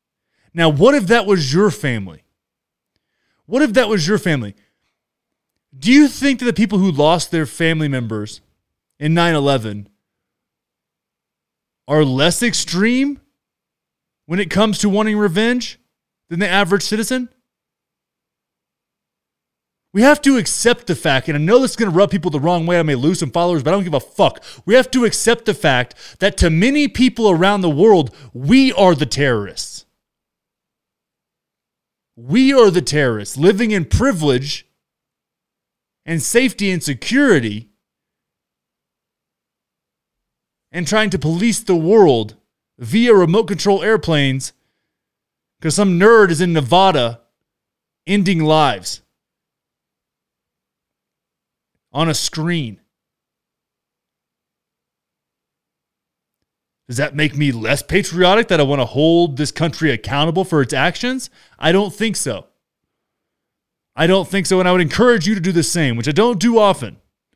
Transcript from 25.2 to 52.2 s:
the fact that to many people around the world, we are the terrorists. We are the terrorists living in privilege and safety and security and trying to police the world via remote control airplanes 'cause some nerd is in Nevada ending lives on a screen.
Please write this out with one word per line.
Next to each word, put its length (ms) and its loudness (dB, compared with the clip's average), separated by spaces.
the 100 -2
fact 400 -2
that 180 0
to 100 4
many 400 2
people 420 2
around 300 2
the 80 0
world, 460 4
we 400 2
are 220 4
the 120 -2
terrorists. 800 -4
We 360 0
are 180 6
the 120 2
terrorists 540 -2
living 360 2
in 120 -2
privilege 800 -2
and 140 -4
safety 480 -2
and 120 -4
security 840 0
and 160 -8
trying 240 0
to 80 -4
police 400 -2
the 160 -2
world 600 2
via 340 2
remote 360 2
control 340 -2
airplanes 720 -2
'cause 140 -4
some 240 0
nerd 320 6
is 100 -2
in 120 0
Nevada 680 0
ending 380 0
lives 580 0
on 160 -2
a 60 -2
screen. 640 -6